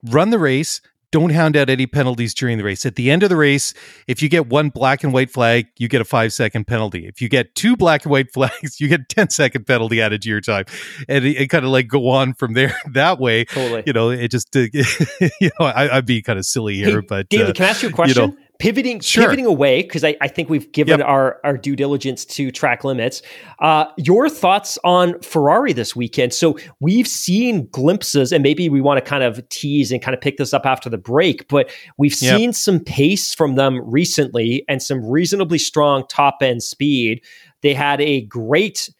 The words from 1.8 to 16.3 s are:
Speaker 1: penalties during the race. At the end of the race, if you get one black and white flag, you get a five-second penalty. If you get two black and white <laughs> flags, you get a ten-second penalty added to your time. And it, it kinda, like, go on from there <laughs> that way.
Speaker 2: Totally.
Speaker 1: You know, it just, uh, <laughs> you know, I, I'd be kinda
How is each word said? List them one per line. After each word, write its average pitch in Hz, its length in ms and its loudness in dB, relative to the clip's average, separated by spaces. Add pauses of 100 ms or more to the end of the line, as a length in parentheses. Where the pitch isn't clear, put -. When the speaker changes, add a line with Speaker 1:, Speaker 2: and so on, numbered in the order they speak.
Speaker 1:
penalties 123 460 -2
during 120 240 -2
the 101 80 -4
race. 98 200 -6
At 127 100 -6
the 123 140 0
end 170 140 4
of 202 60 2
the 180 80 2
race, 143 360 2 (340)
if 131 140 -2
you 156 60 0
get 151 200 2
one 147 200 2
black 131 380 0
and 135 80 0
white 131 160 2
flag, 120 380 2 (100)
you 120 100 -4
get 127 140 0
a - 40 -2
five-second 113 640 -2
penalty. 104 400 -4
If - 140 -12
you 120 80 -4
get 123 260 0
two 226 220 2
black 160 260 2
and 151 80 -2
white 135 200 2
<laughs> - 20 -20
flags, 131 480 -4
you 147 80 -2
get 175 100 2
a 127 60 -10
ten-second 139 600 0
penalty 113 360 0
added 107 220 0
to 113 60 -6
your 104 120 -2
time. 98 240 -4 (420)
And 139 160 0
it, 135 140 0
it 131 120 -2
kinda, 135 200 0
like, 131 180 2
go 127 220 0
on 131 240 2
from 113 220 -4
there 135 280 2
<laughs> 147 80 -14
that 147 280 0
way. 117 260 0
Speaker 2:
Totally. 117 400 -4
Speaker 1:
You 143 80 -2
know, 113 160 2
it 120 220 -4
just, 123 260 -6
uh, 127 120 4
<laughs> 110 40 -16
you 147 760 0 (100)
know, 165 60 2
I, 127 300 0
I'd 131 100 0
be 117 160 0
kinda 98 220 -4